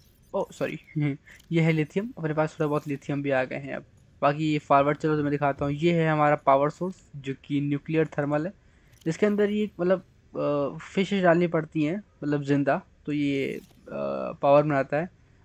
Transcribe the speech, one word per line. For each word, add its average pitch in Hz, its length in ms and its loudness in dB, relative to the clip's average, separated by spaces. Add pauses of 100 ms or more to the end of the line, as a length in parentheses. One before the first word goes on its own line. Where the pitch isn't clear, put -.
(340)
ओ 196 180 -2
sorry, 143 280 -6 (180)
<laughs> 147 200 -2 (340)
ये 165 100 2
है 160 100 4
लिथियम। 175 460 -2
अपने 156 160 -4
पास 156 260 -2
थोड़ा 156 80 0
बहुत 147 200 -2
लिथियम 143 340 -6
भी 139 100 -2
आ 131 120 2
गए 131 120 -6
हैं 135 200 -10
अब। 135 100 -12 (360)
बाकी 151 320 0
ये 147 60 0
forward 143 380 4
चलो 156 200 0
तो 151 60 -2
मैं 143 80 -2
दिखाता 143 340 -2
हूँ। 143 80 -2
ये 165 200 2
है 160 160 2
हमारा 151 260 4
power 143 340 4
source - 460 -10
जो 135 180 -8 (120)
कि 143 160 -2
nuclear 143 460 -2
thermal 147 380 -2
है। 202 80 -8 (540)
इसके 165 180 0
अंदर 208 240 2
ये 208 200 -2 (100)
मतलब, 180 200 2
अ, 143 800 -6
फिशेस 190 460 -2
डालनी 175 240 4
पड़ती 160 360 -2
हैं, 175 200 -4 (200)
मतलब 147 200 -2
ज़िंदा, 143 380 0 (240)
तो 151 60 -8
ये, 139 420 -2
अ, - 80 -10 (800)
power 147 220 6
बनाता 143 340 -2
है। 175 120 -4 (360)